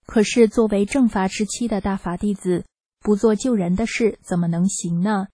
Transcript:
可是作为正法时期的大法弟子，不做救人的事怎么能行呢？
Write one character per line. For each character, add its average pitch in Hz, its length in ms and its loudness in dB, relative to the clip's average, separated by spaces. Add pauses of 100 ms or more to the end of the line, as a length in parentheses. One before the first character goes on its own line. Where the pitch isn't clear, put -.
可 - 180 2
是 226 260 4
作 226 180 2
为 202 180 0
正 262 220 2
法 190 220 0
时 214 160 -6
期 - 220 -6
的 214 120 -4
大 196 160 -2
法 175 220 -6
弟 208 160 -2
子， 180 320 -2 (340)
不 208 160 2
做 214 200 4
救 247 200 0
人 180 200 0
的 226 100 0
事 220 380 -2
怎 180 160 -2
么 170 80 0
能 170 200 2
行 170 340 -4
呢？ 196 320 -2